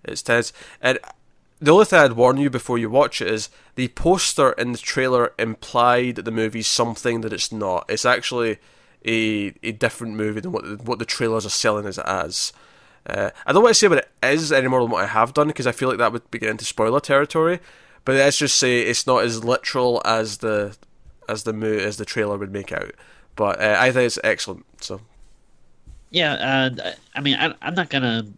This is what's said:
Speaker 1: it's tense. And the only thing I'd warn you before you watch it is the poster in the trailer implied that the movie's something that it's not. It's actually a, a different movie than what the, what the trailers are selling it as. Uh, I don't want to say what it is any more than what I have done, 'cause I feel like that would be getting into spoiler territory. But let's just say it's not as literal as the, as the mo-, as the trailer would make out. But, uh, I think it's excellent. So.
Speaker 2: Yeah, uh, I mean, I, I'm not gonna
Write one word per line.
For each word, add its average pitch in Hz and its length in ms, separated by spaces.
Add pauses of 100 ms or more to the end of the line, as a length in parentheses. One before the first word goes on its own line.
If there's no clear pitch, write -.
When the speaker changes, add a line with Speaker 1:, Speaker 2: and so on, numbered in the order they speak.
Speaker 1:
it's - 200
tense. 117 300 (300)
And 127 160 (640)
the 147 120
only 208 120
thing 190 160
I'd 135 140
warn 123 240
you 143 120
before 123 280
you 113 120
watch 131 320
it 95 60
is 110 220 (260)
the 127 100
poster 160 640
in 120 200
the 117 60
trailer 127 600
implied 120 800
that 104 80
the 113 80
movie's 110 340
something 117 540
that 110 120
it's - 200
not. 98 360
It's 107 160
actually 120 540 (480)
a, 110 560
a 113 100
different 113 420
movie 107 260
than 180 120
what 104 120
the, 104 200
what 117 140
the 110 80
trailers 110 400
are 101 40
selling 104 360
it 95 120
as. - 540 (540)
Uh, 98 240 (160)
I - 60
don't 185 100
want 233 120
to - 40
say 208 100
what 156 100
it - 120 (120)
is 147 300
any 135 160
more 127 140
than 117 80
what 95 140
I - 40
have 113 240
done, 151 200
'cause 127 140
I 120 60
feel 131 160
like 123 100
that 113 140
would 117 180
be - 80
getting 110 140
into 107 140
spoiler 117 340
territory. 160 600 (440)
But 131 120
let's - 220
just 143 200
say 123 220
it's 113 260
not 127 180
as 113 200
literal 120 600
as 110 340
the, 104 380 (520)
as 107 160
the 113 100
mo-, 107 180
as 101 240
the 104 80
trailer 104 320
would 98 160
make 98 200
out. - 200 (440)
But, 101 240
uh, 104 180
I 127 140
think 123 140
it's 120 160
excellent. 98 440 (160)
So. - 180 (1120)
Speaker 2:
Yeah, 156 240 (480)
uh, - 100 (220)
I 135 60
mean, 139 160
I, 156 260
I'm 160 120
not 170 140
gonna 120 380 (120)